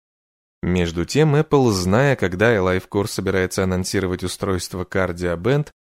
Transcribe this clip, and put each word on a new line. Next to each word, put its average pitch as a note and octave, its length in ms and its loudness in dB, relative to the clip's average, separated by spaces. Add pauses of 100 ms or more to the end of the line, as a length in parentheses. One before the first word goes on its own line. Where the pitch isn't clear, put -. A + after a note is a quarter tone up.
(640)
Между E2+ 420 0
тем, D3 300 2
Apple, C#3+ 340 4
зная, G#2 460 2
когда F#2+ 400 0
Alive F#2 340 0
Core G2+ 180 0
собирается F#2+ 560 -2
анонсировать F#2 600 -2
устройство F#2 640 -4
CardioBand, F2+ 800 -2 (200)